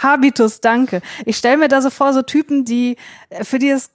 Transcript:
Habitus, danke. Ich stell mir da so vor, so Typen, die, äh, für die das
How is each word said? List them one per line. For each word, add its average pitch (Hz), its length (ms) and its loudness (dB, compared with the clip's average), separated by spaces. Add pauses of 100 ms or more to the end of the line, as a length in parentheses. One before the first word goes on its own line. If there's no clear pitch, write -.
Habitus, 262 600 2
danke. 233 400 0 (240)
Ich 220 120 -4
stell 254 200 2
mir 311 100 2
da 269 140 2
so 262 100 0
vor, 277 220 0
so 262 100 2
Typen, 285 420 -2
die, 240 300 -2 (340)
äh, - 140 -10
für 262 160 -4
die 277 100 2
das 269 260 -2